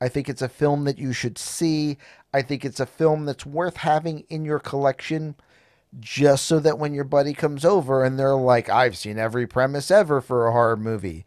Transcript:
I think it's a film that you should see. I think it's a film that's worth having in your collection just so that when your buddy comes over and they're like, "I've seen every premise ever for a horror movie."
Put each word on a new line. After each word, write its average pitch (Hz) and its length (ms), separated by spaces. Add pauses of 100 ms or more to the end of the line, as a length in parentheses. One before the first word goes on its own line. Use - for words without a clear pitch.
I 127 80
think 139 200
it's 131 140
a 127 60
film 147 360
that 139 140
you 131 140
should 120 240
see. 151 640 (360)
I 139 80
think 131 220
it's 135 160
a 127 60
film 151 400
that's 139 200
worth 170 300
having 156 540
in 156 140
your 151 140
collection 143 800 (640)
just 135 460
so 165 120
that 147 200
when 147 160
your 143 100
buddy 143 300
comes 147 300
over 139 380
and 131 160
they're 135 160
like, 123 360
"I've 113 260
seen 107 220
every 113 280
premise 135 440
ever 156 320
for 123 240
a 117 60
horror 117 260
movie." 98 480